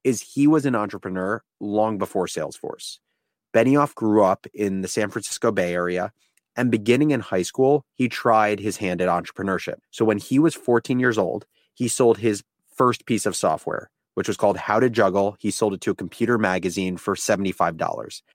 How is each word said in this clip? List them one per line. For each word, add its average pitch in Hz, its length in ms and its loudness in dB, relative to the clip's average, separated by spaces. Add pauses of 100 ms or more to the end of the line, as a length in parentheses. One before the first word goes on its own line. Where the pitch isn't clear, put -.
is 127 180 0
he - 240 0
was 151 220 4
an 123 80 0
entrepreneur 101 640 -4 (180)
long 104 380 0
before 95 300 -2
Salesforce. - 720 -10 (560)
Benioff 139 400 4
grew 107 280 4
up 95 300 0
in 95 280 -4
the 92 60 -6
San 104 220 -2
Francisco - 420 -4
Bay 90 220 -2
Area, 90 380 -4 (440)
and 123 140 0
beginning 117 400 2
in 127 120 0
high 95 200 -2
school, 135 440 2 (100)
he 127 120 0
tried 107 520 2
his 101 180 -4
hand 90 240 -2
at 90 80 2
entrepreneurship. 90 680 -4 (120)
So - 160 -2
when 107 140 2
he 131 180 -2
was 160 160 4
fourteen 123 460 0
years 123 180 2
old, 95 280 -2 (280)
he 123 140 -4
sold 113 320 4
his 104 240 -2 (320)
first 123 320 2
piece 110 180 0
of 98 100 -2
software, - 540 -4 (240)
which 95 140 -4
was 104 100 -2
called 101 200 2
How 107 220 0
to 127 120 2
Juggle. 101 480 0
He 107 100 -4
sold 104 240 -2
it 90 80 -8
to 107 100 -2
a 92 40 -4
computer 110 420 -2
magazine 92 600 -2
for 98 180 -4
seventy-five 92 600 -2
dollars. 58 440 -8 (120)